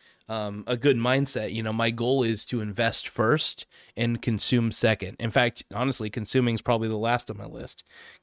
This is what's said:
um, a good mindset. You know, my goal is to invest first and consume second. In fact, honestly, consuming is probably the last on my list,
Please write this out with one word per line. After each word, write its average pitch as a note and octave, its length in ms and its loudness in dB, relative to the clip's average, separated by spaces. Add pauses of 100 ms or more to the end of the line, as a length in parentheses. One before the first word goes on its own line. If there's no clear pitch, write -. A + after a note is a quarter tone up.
(300)
um, G#2 380 -6
a B2 100 -2
good C3 180 4
mindset. A#2+ 560 0
You A2 120 -4
know, A2 100 -2
my A#2 160 2
goal A#2+ 340 2
is A2+ 220 0
to A#2+ 160 -2
invest G#2+ 480 0
first - 560 0 (320)
and A#2 240 0
consume A2+ 500 2
second. G#2+ 480 0
In A2+ 120 -2
fact, B2 320 2 (100)
honestly, A#2 360 -2
consuming A#2 460 0
is G#2+ 60 -6
probably A2+ 260 0
the A2 100 -2
last A#2 320 0
on G#2 80 -10
my - 80 -12
list, - 380 -12 (380)